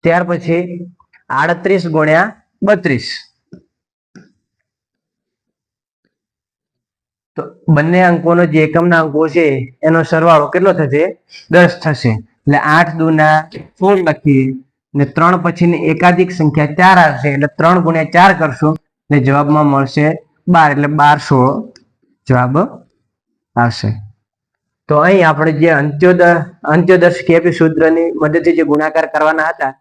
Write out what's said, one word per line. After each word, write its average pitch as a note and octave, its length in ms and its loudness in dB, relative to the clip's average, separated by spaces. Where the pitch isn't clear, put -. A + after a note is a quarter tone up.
ત્યાર E3+ 200 0
પછી F3 640 -6
આડત્રીસ E3+ 580 -2
ગુણ્યા D#3+ 540 -2
બત્રીસ. F3 480 -2
તો D3+ 80 -10
બંને E3 340 2
અંકોનો E3+ 400 0
જે D#3 200 0
એકમના E3+ 380 0
અંકો D#3 260 -2
છે C#3+ 560 -2
એનો D#3+ 200 2
સરવાળો D#3+ 440 2
કેટલો F3+ 260 0
થશે? D#3 460 -2
દસ F3 320 4
થશે. C#3 260 -2
એટલે - 480 -4
આઠ D#3 380 0
દુના D#3 540 0
સોળ G3 180 2
લખીએ C#3+ 560 0
ને C#3+ 100 0
ત્રણ E3+ 320 0
પછીની F3 400 0
એકાધિક F3 540 0
સંખ્યા D3+ 340 0
ચાર F3+ 320 2
આવશે D3 320 0
એટલે C#3 180 -2
ત્રણ E3+ 320 0
ગુણ્યા D#3+ 240 -2
ચાર F3+ 360 2
કરશું D#3 360 -2
એટલે - 440 -4
જવાબમાં C#3+ 460 0
મળશે C#3+ 500 0
બાર D#3+ 240 4
એટલે C#3+ 160 -2
બાર D3 300 2
સોળ C#3 540 -2
જવાબ B2+ 280 0
આવશે. A#2 320 -2
તો D3+ 100 0
અહીં F3 320 2
આપણે D#3 220 0
જે D#3 200 0
અંત્યોદય, E3 720 2
અંત્યોદર્શ F3 640 2
કેપી E3+ 240 2
સૂત્રની E3 600 0
મદદથી D#3+ 440 0
જે D#3+ 80 0
ગુણાકાર D#3 440 -2
કરવાના D#3 360 0
હતા D#3 380 -4